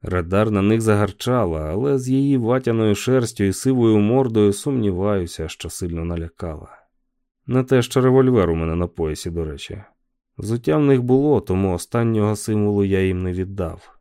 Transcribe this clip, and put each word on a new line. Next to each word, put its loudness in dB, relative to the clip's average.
Радар 0
на 2
них 4
загарчала, 0
але -2
з -6
її 2
ватяною 0
шерстю 0
і 2
сивою 2
мордою 2
сумніваюся, -4
що -12
сильно -8
налякала. -8
Не 0
те, 2
що 0
револьвер 4
у 2
мене -2
на 0
поясі, -6
до -6
речі. -12
Взуття -2
в 2
них 4
було, 2
тому 0
останнього -2
символу 0
я 2
їм 0
не -2
віддав. -8